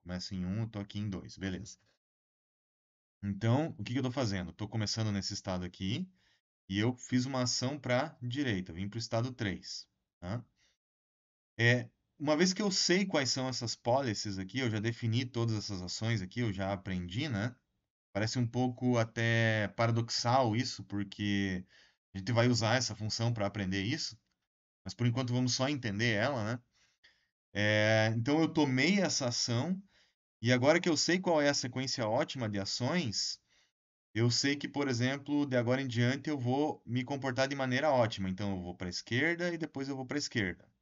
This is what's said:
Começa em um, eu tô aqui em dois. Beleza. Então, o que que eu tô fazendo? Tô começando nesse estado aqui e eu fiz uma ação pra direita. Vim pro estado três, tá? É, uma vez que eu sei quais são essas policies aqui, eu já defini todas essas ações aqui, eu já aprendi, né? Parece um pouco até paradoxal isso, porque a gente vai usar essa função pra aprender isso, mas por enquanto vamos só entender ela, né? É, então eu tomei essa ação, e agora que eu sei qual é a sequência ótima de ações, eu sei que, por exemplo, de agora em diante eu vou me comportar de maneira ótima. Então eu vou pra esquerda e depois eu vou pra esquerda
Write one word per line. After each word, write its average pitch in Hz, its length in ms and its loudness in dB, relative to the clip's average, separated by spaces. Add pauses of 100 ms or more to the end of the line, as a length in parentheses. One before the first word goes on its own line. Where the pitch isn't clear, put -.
Começa 90 320 -8
em 92 100 -2
um, 101 160 -2
eu 113 80 -4
tô 104 100 -8
aqui 101 200 -8
em 104 100 -4
dois. - 280 -8
Beleza. 95 400 -8 (1500)
Então, 113 540 0
o 104 60 -10
que 120 100 -8
que 139 60 -2
eu 131 40 -2
tô 127 80 -2
fazendo? 98 420 -4
Tô 101 140 -10
começando 107 440 -2
nesse 101 220 -4
estado 92 320 -6
aqui 104 420 -4 (640)
e 98 80 0
eu 117 180 2
fiz 127 300 0
uma 131 180 -2
ação 131 360 -2
pra 127 420 0
direita. 120 520 -2
Vim 98 140 -6
pro 110 120 -8
estado 117 340 -2
três, - 540 -6 (320)
tá? 104 240 -6 (1160)
É, 120 300 4 (300)
uma 147 180 2
vez 185 160 4
que 214 80 -4
eu 202 100 2
sei 190 340 2
quais 143 240 0
são 131 200 -2
essas 120 260 -4
policies 113 640 0
aqui, 95 220 -4
eu 123 100 0
já 107 100 0
defini 117 460 -2
todas 117 300 -2
essas 101 260 -6
ações 110 400 -2
aqui, 92 180 -6
eu 113 140 0
já 95 180 -2
aprendi, 95 560 -4
né? 120 280 -2 (580)
Parece 113 260 -2
um 120 80 0
pouco 123 500 0
até 113 720 2
paradoxal 117 840 2
isso, 110 300 -2
porque 98 800 -2 (480)
a 101 40 -8
gente 95 140 -4
vai 117 160 6
usar 113 300 2
essa 123 180 -2
função 117 380 -2
pra 101 120 0
aprender 98 380 -2
isso, - 340 -4 (680)
mas 95 80 -10
por 120 120 -2
enquanto 120 280 0
vamos 127 200 2
só 131 140 2
entender 117 460 0
ela, 113 400 0
né? 123 80 -6 (920)
É, 107 640 4
então 139 240 2
eu 160 80 4
tomei 151 520 4
essa 147 280 0
ação, 131 540 0 (600)
e 117 100 2
agora 139 280 6
que 180 100 2
eu 151 80 4
sei 175 220 2
qual 170 220 2
é 143 80 4
a 143 40 2
sequência 127 540 -2
ótima 127 420 -2
de 101 100 -2
ações, 123 800 -2 (760)
eu 117 160 4
sei 139 260 2
que, 143 120 -6
por 143 200 -2
exemplo, 135 580 0
de 127 100 -2
agora 123 260 2
em 135 60 -4
diante 120 420 2
eu 151 80 0
vou 131 480 0
me 123 180 -2
comportar 131 440 0
de 139 80 -4
maneira 135 360 2
ótima. 107 380 2
Então 98 220 -2
eu 90 100 -4
vou 87 140 -8
pra 90 140 -6
esquerda 170 640 -2
e 170 40 -6
depois 139 320 -6
eu 139 60 -6
vou 131 100 -8
pra 135 120 -6
esquerda 101 500 -4 (140)